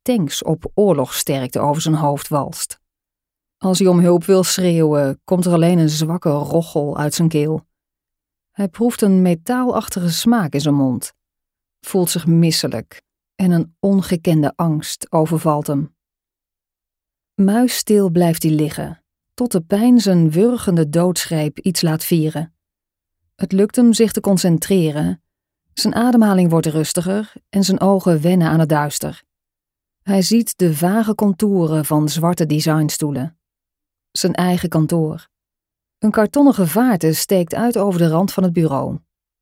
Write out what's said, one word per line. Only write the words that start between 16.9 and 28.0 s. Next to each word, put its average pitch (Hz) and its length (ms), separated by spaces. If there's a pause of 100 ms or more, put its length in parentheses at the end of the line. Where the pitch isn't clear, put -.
Muisstil 208 760
blijft 165 320
hij 160 100
liggen, 151 520 (300)
tot 247 180
de 185 80
pijn 226 400
zijn 175 300
wurgende 180 580
doodschreep 160 720
iets - 240
laat 160 220
vieren. 156 500 (800)
Het - 180
lukt 196 240
hem 240 160
zich 214 200
te 214 80
concentreren, 170 1040 (500)
zijn - 220
ademhaling 214 560
wordt 160 160
rustiger 170 680 (160)
en 196 160
zijn 190 160
ogen 185 400